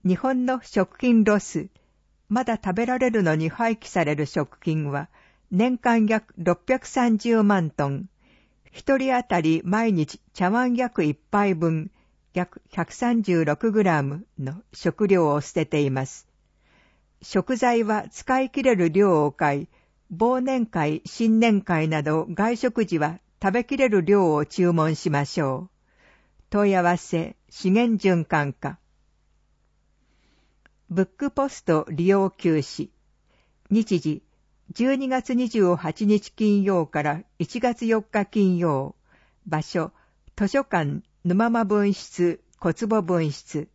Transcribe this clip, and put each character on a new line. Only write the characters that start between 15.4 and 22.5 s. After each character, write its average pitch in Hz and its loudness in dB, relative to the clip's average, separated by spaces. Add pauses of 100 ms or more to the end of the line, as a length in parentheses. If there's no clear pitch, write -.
捨 - -14
て 156 -2
て 151 0
い 143 0
ま 135 -4
す。 - -20 (960)
食 - -2
材 233 2
は 214 -2
使 262 -4
い 262 -4
切 - -6
れ 247 4
る 175 2
量 170 4
を 135 -2
買 143 -2
い、 - -14 (440)
忘 233 0
年 254 -2
会、 151 -4
新 220 2
年 220 4
会 160 0
な 156 0
ど 151 0
外 220 -2